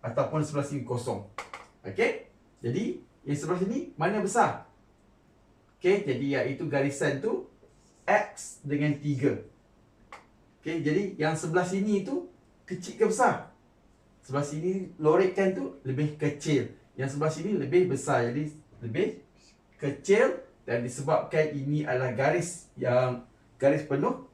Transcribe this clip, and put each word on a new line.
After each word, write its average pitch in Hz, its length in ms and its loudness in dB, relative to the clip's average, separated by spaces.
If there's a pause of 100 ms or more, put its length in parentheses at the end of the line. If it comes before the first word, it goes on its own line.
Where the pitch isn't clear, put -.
Ataupun 147 440 -2
sebelah 143 200 -4
sini 131 200 -6
kosong. 117 400 -6 (560)
Okey? - 480 0 (320)
Jadi, 190 400 -2 (240)
yang 143 120 -2
sebelah 175 220 -2
sini 220 380 -2
mana 196 240 0
besar? - 480 0 (1080)
Okey, 190 280 2
jadi 135 200 -2 (160)
iaitu 139 280 -4
garisan 139 500 0
tu - 300 -2 (580)
X - 560 0
dengan 143 380 0
tiga. 143 340 0 (1300)
Okey, 156 200 -4
jadi 165 200 2 (120)
yang 156 200 0
sebelah 175 320 0
sini 196 400 0
tu 285 200 -4 (400)
kecil - 320 -10
ke 220 80 6
besar? - 480 2 (680)
Sebelah 143 200 -2
sini 175 560 -4
lorekkan 185 560 4
tu - 320 -8
lebih 147 320 -2
kecil. 147 560 0 (240)
Yang 135 160 -4
sebelah 151 160 0
sini 170 240 -4
lebih 147 360 2
besar. 131 400 0
Jadi 151 200 -4 (320)
lebih 120 400 -4 (560)
kecil 202 640 2 (240)
dan 117 160 -2
disebabkan 151 720 0
ini 147 320 -2
adalah 127 240 0
garis 139 640 0
yang 123 480 2 (320)
garis 143 320 2
penuh 180 460 0